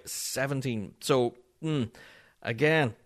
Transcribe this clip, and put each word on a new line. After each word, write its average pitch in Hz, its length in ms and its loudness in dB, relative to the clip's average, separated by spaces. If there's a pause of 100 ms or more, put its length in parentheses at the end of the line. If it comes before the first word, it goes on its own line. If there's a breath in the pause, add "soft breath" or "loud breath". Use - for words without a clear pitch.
seventeen. 131 960 -4
So, 123 360 2 (260)
hmm, 151 220 0 (580 loud breath)
again, 139 640 2